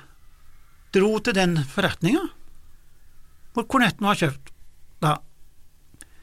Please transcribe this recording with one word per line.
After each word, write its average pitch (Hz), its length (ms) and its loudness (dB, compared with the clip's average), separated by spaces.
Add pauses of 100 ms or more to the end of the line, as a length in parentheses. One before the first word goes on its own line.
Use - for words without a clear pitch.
(920)
dro 196 180 6 (140)
til 226 120 2
den 175 280 4
forretningen 202 640 0 (1300)
hvor 226 120 -2
kornetten 226 400 2
var 202 120 2
kjøpt, - 340 -2 (500)
da, 151 140 2 (1080)